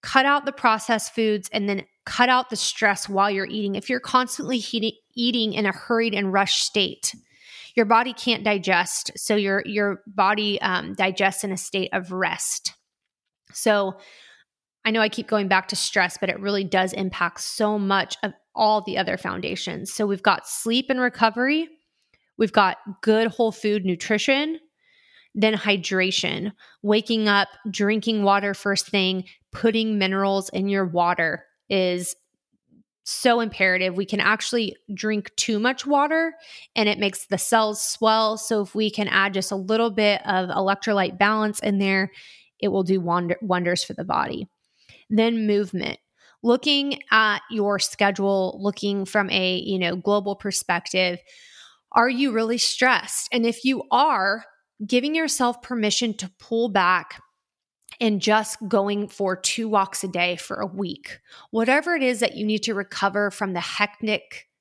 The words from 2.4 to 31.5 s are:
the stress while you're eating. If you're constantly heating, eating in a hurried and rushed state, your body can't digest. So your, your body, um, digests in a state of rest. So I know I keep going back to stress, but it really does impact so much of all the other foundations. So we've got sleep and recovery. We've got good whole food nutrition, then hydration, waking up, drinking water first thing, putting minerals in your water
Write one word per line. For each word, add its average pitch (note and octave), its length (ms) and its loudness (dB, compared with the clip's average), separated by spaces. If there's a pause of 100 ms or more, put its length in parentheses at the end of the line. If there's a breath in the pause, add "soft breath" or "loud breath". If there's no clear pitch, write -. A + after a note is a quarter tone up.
the A3+ 60 -6
stress - 540 0
while G3+ 220 2
you're G3 160 -2
eating. G3+ 280 -4
If G3 140 -8
you're B3+ 100 0
constantly B3+ 600 0
heating, A3 340 -4 (220)
eating A#3+ 380 -2
in G#3 120 -2
a G3 80 0
hurried A3+ 400 0
and G3 180 -2
rushed G3 320 2
state, - 500 -2 (640 loud breath)
your A#3 100 4
body A#3 280 2
can't A3+ 320 -2
digest. F#3+ 720 0
So - 180 0
your, G3 300 0
your G3+ 420 -2
body, G#3 540 0
um, F3+ 320 -2
digests F#3+ 500 0
in G3 80 -4
a F#3 60 -4
state - 340 -4
of F#3 220 -4
rest. - 600 -4 (760)
So G3+ 460 0 (880 loud breath)
I A3 60 4
know A3 100 2
I G#3+ 80 4
keep G#3+ 180 -8
going G3+ 220 0
back F#3 200 4
to G3+ 60 -4
stress, - 420 0
but F#3+ 120 -2
it G3 100 -4
really G3+ 240 -2
does F#3 300 0
impact F#3 480 -4
so G#3+ 360 0
much G3 460 0
of G3 100 -6 (200)
all G#3+ 280 4
the G3+ 160 -4
other F#3 200 0
foundations. F3+ 760 -6
So G#3 140 -2
we've G3 180 -2
got - 240 2
sleep A#3+ 420 0
and B3+ 120 0
recovery. B3+ 680 0 (720)
We've A3 160 2
got G3 240 4 (240)
good A3 260 4
whole A3+ 240 0
food G#3 320 0
nutrition, C4+ 760 0 (720 soft breath)
then G#3+ 220 2
hydration, F#3+ 1000 -2 (280 soft breath)
waking G#3+ 460 2
up, G3+ 220 4 (200)
drinking G#3 540 0
water G3+ 300 2
first G3 340 -2
thing, F#3 380 0 (260 loud breath)
putting A3 460 0
minerals G3 500 2
in G3 220 -2
your G3 160 2
water E3+ 580 0 (240)